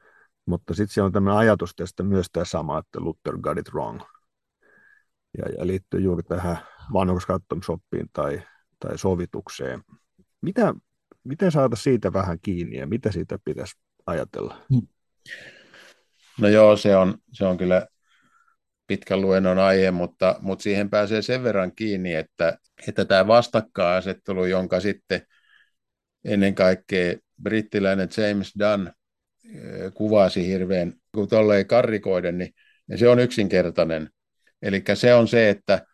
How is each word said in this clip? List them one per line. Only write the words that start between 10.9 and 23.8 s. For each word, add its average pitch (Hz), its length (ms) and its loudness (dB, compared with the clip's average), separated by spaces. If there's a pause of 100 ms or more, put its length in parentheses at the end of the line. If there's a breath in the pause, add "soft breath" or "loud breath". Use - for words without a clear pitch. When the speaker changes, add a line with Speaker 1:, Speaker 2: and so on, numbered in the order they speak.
Speaker 1:
miten 156 280 -2
saada 131 240 2
siitä 110 360 0
vähän 92 300 -2
kiinni 87 340 -6
ja 65 100 -8
mitä 117 260 -4
siitä 85 320 -6
pitäisi - 320 -10 (300)
ajatella? - 560 -8 (120)
Speaker 2:
Hmm. 123 140 0 (1500 loud breath)
No 104 80 6
joo, 107 280 8
se 101 200 4
on, 95 180 4 (180)
se - 120 -6
on 92 140 0
kyllä 92 280 0 (1000)
pitkän 98 340 -4
luennon 95 380 2
aihe, 95 320 4
mutta, 90 500 -2
mutta 95 220 -8
siihen 101 280 -2
pääsee 104 320 0
sen 127 220 -4
verran 98 320 -2
kiinni, 95 380 -4
että, 82 440 -2 (300)
että 98 160 -2
tämä 95 220 4
vastakkainasettelu, 95 1160 0